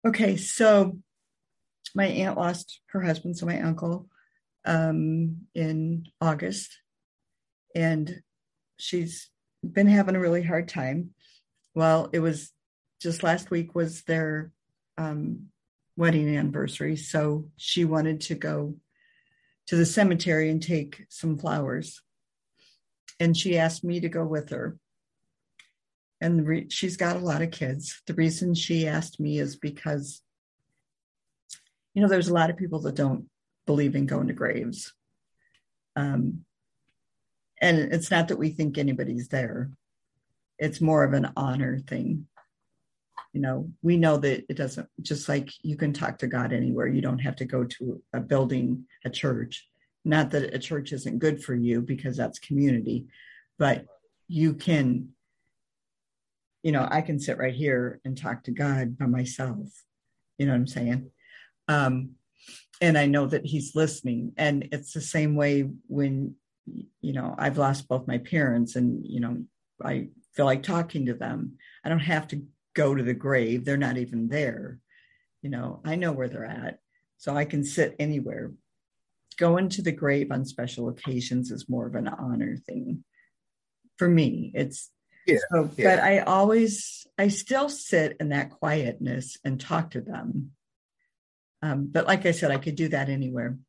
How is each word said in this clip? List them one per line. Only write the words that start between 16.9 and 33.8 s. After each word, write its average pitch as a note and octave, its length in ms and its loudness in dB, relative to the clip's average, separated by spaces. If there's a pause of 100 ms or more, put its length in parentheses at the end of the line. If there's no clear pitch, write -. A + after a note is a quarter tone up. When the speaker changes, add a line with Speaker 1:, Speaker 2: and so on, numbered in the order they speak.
Speaker 1:
So D3+ 600 -2
she - 280 -2
wanted D#3 380 0
to E3 120 -6
go D3 420 -6 (920)
to F3 100 0
the E3+ 100 6
cemetery E3 640 4
and D#3+ 120 0
take D#3 480 -4
some D#3+ 260 -4
flowers. D3+ 680 -4 (1160)
And E3+ 180 4
she F3 220 2
asked E3 260 0
me F3 160 -2
to E3+ 80 -2
go E3 160 -2
with D3+ 260 -4
her. D3 280 -8 (1400)
And E3+ 160 4
the D#3 40 4
re-, D#3 280 0
she's F3+ 260 -4
got F3 200 0
a F3+ 40 -4
lot D#3+ 220 0
of E3 80 -2
kids. - 560 -6
The E3 80 -6
reason E3 400 2
she E3 320 0
asked D#3 340 -4
me D3 180 0
is C#3+ 180 -4
because, C#3+ 680 -6 (1700)
you G3+ 80 4
know, G3+ 60 8
there's F3+ 200 4
a F3 60 2
lot E3 160 4
of E3+ 60 -6
people E3 240 -4
that D3 140 -4
don't C3+ 320 0 (400)
believe C#3+ 280 2